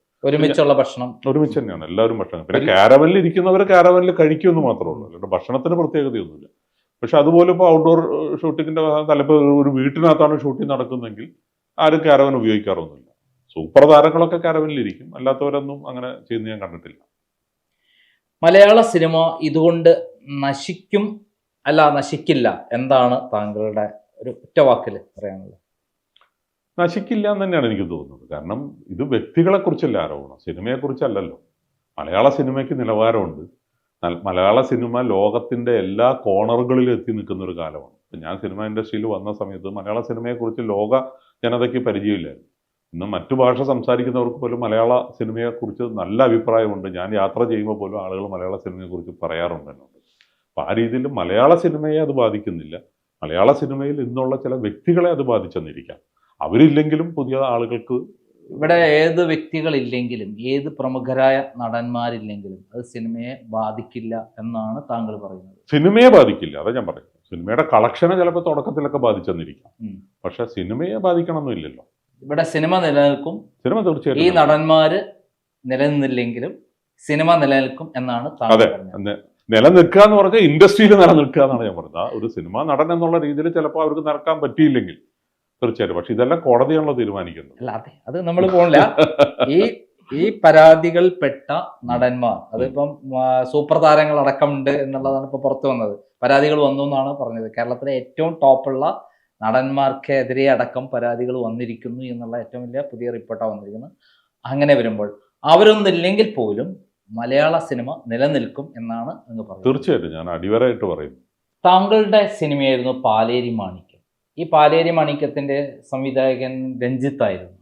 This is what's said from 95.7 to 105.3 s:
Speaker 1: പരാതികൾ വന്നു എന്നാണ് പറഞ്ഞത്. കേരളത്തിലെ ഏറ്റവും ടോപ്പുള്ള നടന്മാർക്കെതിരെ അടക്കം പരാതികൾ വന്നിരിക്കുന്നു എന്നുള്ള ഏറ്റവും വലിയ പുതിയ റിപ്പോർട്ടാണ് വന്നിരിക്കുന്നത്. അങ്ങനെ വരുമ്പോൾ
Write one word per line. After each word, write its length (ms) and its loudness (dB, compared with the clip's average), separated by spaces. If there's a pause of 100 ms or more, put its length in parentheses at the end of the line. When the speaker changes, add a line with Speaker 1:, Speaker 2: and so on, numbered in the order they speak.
Speaker 1:
പരാതികൾ 380 2
വന്നു 220 0
എന്നാണ് 340 -4
പറഞ്ഞത്. 420 -10
കേരളത്തിലെ 340 -6
ഏറ്റവും 500 -6
ടോപ്പുള്ള 640 0 (340)
നടന്മാർക്കെതിരെ 1080 0
അടക്കം 380 -2
പരാതികൾ 560 -4
വന്നിരിക്കുന്നു 600 -10
എന്നുള്ള 340 -12
ഏറ്റവും 300 -14
വലിയ 120 -8
പുതിയ 300 -10
റിപ്പോർട്ടാണ് 400 -8
വന്നിരിക്കുന്നത്. 420 -16 (520)
അങ്ങനെ 300 2
വരുമ്പോൾ 460 -2 (240)